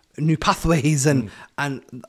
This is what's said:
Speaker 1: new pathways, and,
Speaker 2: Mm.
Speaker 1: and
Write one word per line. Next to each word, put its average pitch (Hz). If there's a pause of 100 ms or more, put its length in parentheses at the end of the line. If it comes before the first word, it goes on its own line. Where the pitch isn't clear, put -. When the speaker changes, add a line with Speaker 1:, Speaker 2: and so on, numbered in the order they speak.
(180)
Speaker 1:
new 156
pathways, 156
and, 139
Speaker 2:
Mm. 98 (280)
Speaker 1:
and 139